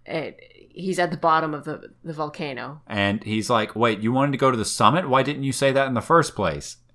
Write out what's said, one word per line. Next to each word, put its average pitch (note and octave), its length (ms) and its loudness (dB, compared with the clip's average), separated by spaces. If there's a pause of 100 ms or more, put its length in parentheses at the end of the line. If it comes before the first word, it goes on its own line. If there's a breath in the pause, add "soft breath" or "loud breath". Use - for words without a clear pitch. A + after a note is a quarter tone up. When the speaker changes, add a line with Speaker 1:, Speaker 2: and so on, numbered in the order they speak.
Speaker 1:
it, C#3+ 340 -8 (320)
he's F3+ 260 -4
at F3 120 0
the E3+ 80 -6
bottom D#3+ 340 2
of C#3+ 120 -8
the, - 260 -10 (120)
the D#3+ 120 -10
volcano. D3 720 -8
Speaker 2:
And G2+ 380 0
he's G#2+ 260 -2
like, G#2+ 260 0
"Wait, A2 240 2
you A2+ 120 0
wanted C#3 200 2
to C3 60 -2
go C3+ 120 4
to B2 60 0
the G#2+ 80 0
summit? C#3 440 2
Why C3 140 4
didn't C3+ 220 -2
you C3+ 80 -2
say C#3 200 2
that C3+ 160 2
in B2+ 60 -2
the A2+ 60 0
first D#3+ 360 2
place?" D#2+ 400 -4 (180)